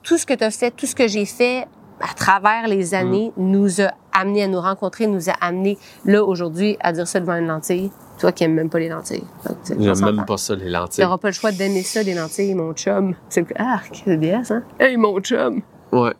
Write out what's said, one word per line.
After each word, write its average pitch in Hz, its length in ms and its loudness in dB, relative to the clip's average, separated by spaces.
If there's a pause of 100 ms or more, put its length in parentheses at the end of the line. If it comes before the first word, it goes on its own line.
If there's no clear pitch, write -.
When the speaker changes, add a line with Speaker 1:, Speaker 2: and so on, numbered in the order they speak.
Speaker 1:
Tout 339 140 2
ce - 80 -4
que 277 80 0
t'as 220 180 0
fait, 240 200 -2
tout - 140 -8
ce - 100 -6
que 240 120 4
j'ai 202 180 0
fait 247 420 -2 (320)
à - 140 -6
travers 208 560 2
les 190 220 0
Speaker 2:
Mm. - 40 0
Speaker 1:
années 190 400 0
nous 190 460 2
a 190 100 2 (220)
amené 202 300 2
à 196 40 0
nous 190 140 0
rencontrer, 196 460 -2
nous 185 220 0
a 180 120 0
amené 185 360 0 (280)
là, 208 180 6
aujourd'hui, 180 560 0
à 175 140 0
dire 175 140 -4
ça 190 120 0
devant 175 160 -2
une 170 120 0
lentille. 180 440 -2 (280)
Toi 180 120 4
qui 175 140 0
aimes 160 80 4
même 160 160 2
pas 165 100 0
les 165 100 -2
lentilles. 165 340 -8 (220)
Donc, - 180 -6
tu - 100 -6
sais, - 40 -2
on 104 60 2
Speaker 2:
J'aime 98 120 4
Speaker 1:
s'entend. 101 180 2
Speaker 2:
même 104 120 -2
pas 101 120 -2
ça, - 180 -2
les 92 140 -8
lentilles. 87 340 0
Speaker 1:
T'auras 180 140 2
pas 214 100 -4
le 190 60 0
choix 220 180 -2
d'aimer 190 320 -2
ça, 214 200 -2
les 190 100 -2
lentilles, 175 400 -2
mon 165 200 -2
chum. 196 420 0 (120)
C'est - 140 0
le... 170 60 -2 (120)
Ah, 226 220 0 (100)
quel 175 260 0
B 156 80 0
S, 214 260 0
hein ? 233 120 -2 (160)
Hey, 262 160 4
mon 208 240 2
chum ! - 420 -2 (300)
Speaker 2:
Ouais, 120 280 2